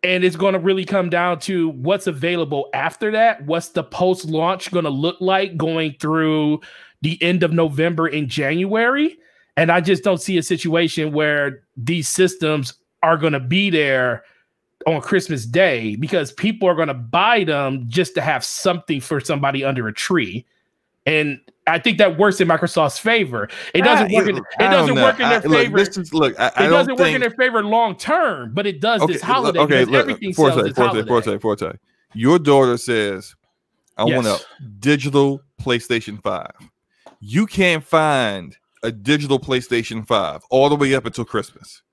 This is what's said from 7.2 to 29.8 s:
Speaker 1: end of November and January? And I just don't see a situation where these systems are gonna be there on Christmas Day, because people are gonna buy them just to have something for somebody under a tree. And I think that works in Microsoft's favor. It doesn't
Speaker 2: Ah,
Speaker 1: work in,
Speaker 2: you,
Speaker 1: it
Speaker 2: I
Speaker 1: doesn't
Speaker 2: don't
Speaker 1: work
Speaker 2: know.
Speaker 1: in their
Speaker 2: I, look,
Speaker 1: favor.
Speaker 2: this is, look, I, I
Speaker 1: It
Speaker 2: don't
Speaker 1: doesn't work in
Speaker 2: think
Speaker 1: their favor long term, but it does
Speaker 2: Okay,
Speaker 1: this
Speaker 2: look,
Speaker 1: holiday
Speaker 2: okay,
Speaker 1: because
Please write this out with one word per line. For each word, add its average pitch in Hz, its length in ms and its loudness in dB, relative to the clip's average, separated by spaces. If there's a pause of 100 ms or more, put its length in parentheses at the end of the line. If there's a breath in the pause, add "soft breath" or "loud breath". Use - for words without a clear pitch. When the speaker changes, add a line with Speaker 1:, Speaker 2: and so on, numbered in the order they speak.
Speaker 1:
end 175 180 2
of 165 120 0
November 160 540 0
and 147 200 -4
January? 214 920 -2 (380 soft breath)
And 165 160 2
I 175 80 4
just 175 240 0
don't 185 160 0
see 185 180 -2
a 160 60 0
situation 165 720 -2
where 147 500 -2 (140)
these 147 320 -4
systems 160 640 0 (280)
are 165 140 4
gonna 147 240 0
be 175 300 0
there 135 560 0 (600 soft breath)
on 156 160 0
Christmas 156 460 -2
Day, 117 480 2
because 151 380 -2
people 214 340 -2
are 175 80 4
gonna 151 180 -2
buy 180 500 2
them 139 440 -2
just 160 260 -2
to 165 80 -4
have 135 220 -2
something 170 580 -4
for 147 180 -4
somebody 139 440 -2
under 127 240 -2
a 107 60 -6
tree. 117 520 -2 (640)
And 151 320 0 (260)
I 165 140 2
think 214 180 0
that 180 220 4
works 196 200 4
in 175 80 4
Microsoft's 160 520 0
favor. 151 500 0 (240 loud breath)
It 180 80 2
doesn't 247 300 4
Speaker 2:
Ah, 214 40 0
Speaker 1:
work 208 120 0
in, 196 80 -2
Speaker 2:
you, - 60 -8 (180)
Speaker 1:
it - 40 4
Speaker 2:
I 190 60 4
Speaker 1:
doesn't 165 240 4
Speaker 2:
don't 131 100 2
Speaker 1:
work - 140 4
Speaker 2:
know. 254 80 -2
Speaker 1:
in - 60 2
their 220 80 2
Speaker 2:
I, - 60 -6
look, 156 120 4
Speaker 1:
favor. 151 200 2
Speaker 2:
this 196 200 2
is, 165 160 -8
look, 143 260 0
I, 113 40 4
I 127 40 4
Speaker 1:
It - 80 -2
Speaker 2:
don't 139 160 4
Speaker 1:
doesn't 269 260 4
work 262 100 4
in 240 60 2
Speaker 2:
think 247 80 -2
Speaker 1:
their 233 100 -2
favor 233 320 0
long 214 320 0
term, 208 580 -2
but 202 140 -2
it 165 120 -6
does 214 220 0
Speaker 2:
Okay, 160 120 2
Speaker 1:
this - 100 -6
Speaker 2:
look, 190 80 -2
Speaker 1:
holiday 226 280 0
Speaker 2:
okay, 147 200 4
Speaker 1:
because 120 100 2